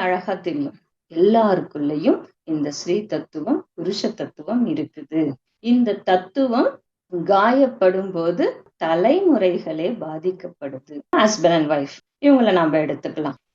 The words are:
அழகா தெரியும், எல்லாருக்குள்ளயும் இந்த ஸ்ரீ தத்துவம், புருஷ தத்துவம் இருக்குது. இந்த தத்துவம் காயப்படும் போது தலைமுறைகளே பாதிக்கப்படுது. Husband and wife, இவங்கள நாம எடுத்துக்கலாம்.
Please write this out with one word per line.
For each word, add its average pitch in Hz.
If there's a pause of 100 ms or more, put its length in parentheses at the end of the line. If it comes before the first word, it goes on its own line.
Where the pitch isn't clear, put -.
அழகா 185 (120)
தெரியும், 143 (380)
எல்லாருக்குள்ளயும் 180 (340)
இந்த 147
ஸ்ரீ 175 (160)
தத்துவம், 165 (160)
புருஷ 202 (100)
தத்துவம் 165
இருக்குது. 156 (420)
இந்த 240 (140)
தத்துவம் 247 (440)
காயப்படும் 196
போது 175 (380)
தலைமுறைகளே 180 (140)
பாதிக்கப்படுது. 156 (260)
Husband 180
and 151
wife, 139 (260)
இவங்கள 247
நாம 156
எடுத்துக்கலாம். 147 (140)